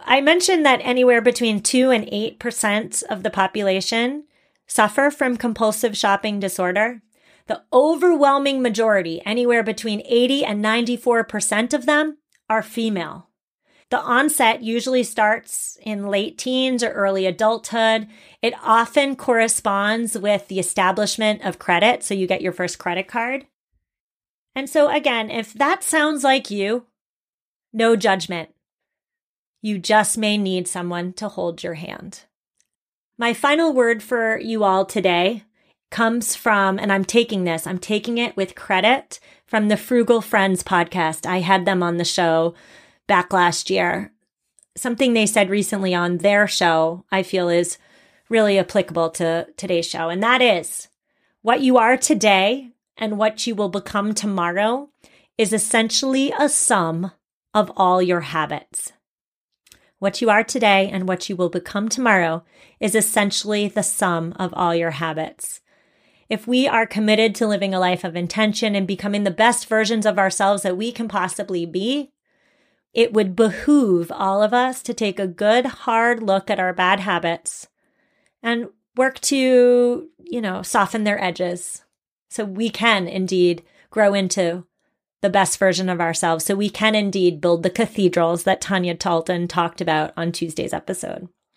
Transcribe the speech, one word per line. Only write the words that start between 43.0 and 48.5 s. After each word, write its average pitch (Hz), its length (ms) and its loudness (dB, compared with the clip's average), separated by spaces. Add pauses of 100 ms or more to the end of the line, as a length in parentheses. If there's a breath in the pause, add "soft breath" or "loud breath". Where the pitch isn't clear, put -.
back 180 260 2
last 175 380 0
year. 180 420 -2 (640)
Something 240 360 0
they 220 140 2
said 202 240 0
recently 196 440 -2
on 175 240 0
their 202 280 2
show, 170 680 0
I 190 100 0
feel, 180 260 -2
is 175 300 0 (500 soft breath)
really 208 300 4